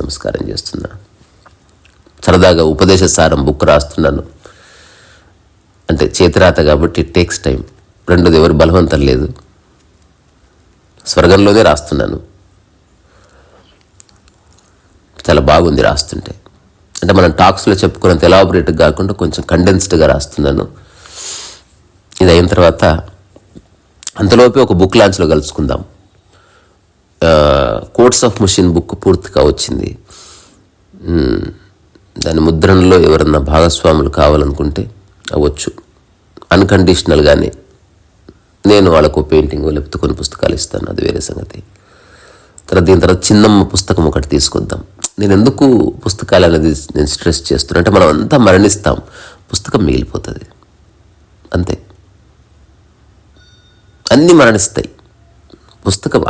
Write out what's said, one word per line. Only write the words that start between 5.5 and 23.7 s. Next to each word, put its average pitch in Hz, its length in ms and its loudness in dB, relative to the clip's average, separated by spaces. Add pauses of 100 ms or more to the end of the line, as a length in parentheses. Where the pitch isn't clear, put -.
అంటే 73 160 -2 (120)
చేతిరాత 90 420 2 (100)
కాబట్టి 76 360 0
it - 120 -20
takes 90 300 -2
time. 65 160 -4 (460)
రెండోది 85 320 4
ఎవరు 80 120 4
బలవంతం 80 480 2 (100)
లేదు, 64 220 -4 (1700)
స్వర్గంలోనే 101 640 2
రాస్తున్నాను. 73 500 -2 (3000)
చాలా 80 200 2
బాగుంది 78 320 2
రాస్తుంటే, - 500 -4 (680)
అంటే 95 120 0
మనం 90 180 4
టాక్స్లో 92 500 2
చెప్పుకున్నంత 87 420 0
ఎలాబొరేట్గా 90 600 2
కాకుండా 95 360 -2
కొంచెం 85 200 -6 (100)
కండెన్స్డ్గా 90 640 0
రాస్తున్నాను. 71 500 -4 (1600)
ఇది 92 100 4
అయిన 87 220 4
తర్వాత 85 300 2 (1400)